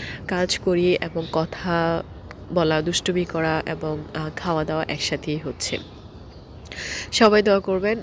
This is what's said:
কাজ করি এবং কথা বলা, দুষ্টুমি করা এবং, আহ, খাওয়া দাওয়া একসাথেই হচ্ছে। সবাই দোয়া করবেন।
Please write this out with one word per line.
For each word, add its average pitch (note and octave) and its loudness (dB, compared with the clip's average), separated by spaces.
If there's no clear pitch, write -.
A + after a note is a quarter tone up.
কাজ F3+ 2
করি F3+ 4
এবং E3 -4
কথা E3+ 2
বলা, D#3 4
দুষ্টুমি F3 0
করা D#3+ 0
এবং, D#3 -4
আহ, D#3 -4
খাওয়া D#3+ 0
দাওয়া D#3+ -2
একসাথেই D3+ -4
হচ্ছে। D3+ -4
সবাই G#3+ 8
দোয়া G3 6
করবেন। G3 0